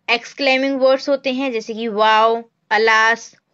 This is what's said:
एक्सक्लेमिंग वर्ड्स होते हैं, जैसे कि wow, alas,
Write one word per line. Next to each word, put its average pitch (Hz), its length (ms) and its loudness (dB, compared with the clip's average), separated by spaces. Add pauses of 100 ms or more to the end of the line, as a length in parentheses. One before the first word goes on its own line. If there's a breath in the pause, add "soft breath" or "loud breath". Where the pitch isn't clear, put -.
(100)
एक्सक्लेमिंग 262 680 -2
वर्ड्स 262 280 2
होते 269 240 -2
हैं, 262 200 -4
जैसे 226 220 -8
कि 226 140 -6
wow, 220 540 2 (300)
alas, 220 640 2 (200)